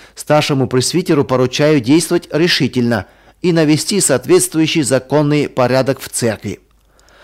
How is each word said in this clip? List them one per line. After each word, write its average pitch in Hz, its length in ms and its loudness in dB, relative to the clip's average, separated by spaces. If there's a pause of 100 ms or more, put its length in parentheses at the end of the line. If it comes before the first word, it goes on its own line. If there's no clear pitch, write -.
(140)
Старшему 147 540 0
пресвитеру 143 580 0
поручаю 127 560 0
действовать 170 500 0
решительно 123 760 -2 (340)
и 170 120 0
навести 156 460 0
соответствующий 156 840 0
законный 147 640 0
порядок 127 500 0
в - 100 -14
церкви". 107 500 -6 (640)